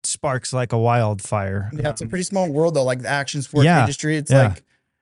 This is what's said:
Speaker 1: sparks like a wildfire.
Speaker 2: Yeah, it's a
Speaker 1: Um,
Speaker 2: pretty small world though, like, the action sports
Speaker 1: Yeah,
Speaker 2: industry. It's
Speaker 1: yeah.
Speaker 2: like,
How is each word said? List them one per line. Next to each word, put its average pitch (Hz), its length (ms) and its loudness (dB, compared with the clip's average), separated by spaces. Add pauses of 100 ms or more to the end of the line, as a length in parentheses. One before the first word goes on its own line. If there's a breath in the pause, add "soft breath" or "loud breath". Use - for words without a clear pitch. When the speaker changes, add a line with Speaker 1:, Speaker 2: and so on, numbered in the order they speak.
Speaker 1:
sparks - 500 -6
like 123 200 -4
a 120 60 2
wildfire. 104 960 0
Speaker 2:
Yeah, 151 160 -4
it's - 100 -8
a - 40 -8
Speaker 1:
Um, 113 60 -10
Speaker 2:
pretty 180 140 -4
small 185 260 -2
world 156 240 0
though, 139 100 2
like, 127 180 -2
the 107 60 -8
action 139 340 -4
sports 143 240 2
Speaker 1:
Yeah, 165 140 6
Speaker 2:
industry. 147 360 0
It's 147 140 -4
Speaker 1:
yeah. 120 180 6
Speaker 2:
like, 92 140 -6 (400)